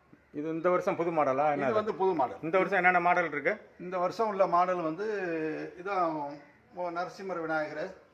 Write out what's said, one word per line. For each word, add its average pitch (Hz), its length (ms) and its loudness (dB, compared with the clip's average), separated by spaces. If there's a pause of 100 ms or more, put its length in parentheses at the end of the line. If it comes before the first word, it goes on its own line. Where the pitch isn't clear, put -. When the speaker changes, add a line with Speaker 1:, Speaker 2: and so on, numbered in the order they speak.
(320)
Speaker 1:
இது 147 160 -6
இந்த 165 220 0
வருஷம் 180 260 2
புது 170 140 0
மாடலா? 151 160 4
என்ன 143 280 4
Speaker 2:
இது 143 100 0
Speaker 1:
இது? 135 80 4
Speaker 2:
வந்து 214 220 0
புது 185 200 2
மாடல். 151 280 0
Speaker 1:
இந்த 160 140 0
வருஷம் 180 200 2
என்னென்ன 180 240 4
மாடல் 175 300 2
இருக்கு? 151 480 -4
Speaker 2:
இந்த 180 200 -6
வருஷம் 185 300 0
உள்ள 190 180 2
மாடல் 180 340 2
வந்து 165 260 -4 (720)
இதான் 160 600 -2 (380)
மோ-, 175 160 -4
நரசிம்மர் 175 480 -6
விநாயகர், 156 560 -4 (160)